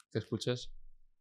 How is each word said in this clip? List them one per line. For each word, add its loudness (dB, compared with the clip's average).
que 2
escuches. 2